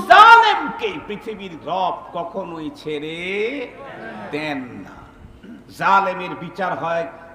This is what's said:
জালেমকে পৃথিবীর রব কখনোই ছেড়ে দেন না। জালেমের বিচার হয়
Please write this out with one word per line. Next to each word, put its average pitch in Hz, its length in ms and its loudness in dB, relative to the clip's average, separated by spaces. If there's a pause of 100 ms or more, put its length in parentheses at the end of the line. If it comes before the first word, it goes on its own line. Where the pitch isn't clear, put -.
জালেমকে 427 1000 8
পৃথিবীর 196 580 -12
রব 170 300 -2 (180)
কখনোই 170 640 -8
ছেড়ে 156 420 -8 (1120)
দেন 147 260 -6
না। 110 380 -14 (800)
জালেমের 180 640 0
বিচার 170 380 -6
হয় 170 300 -4 (260)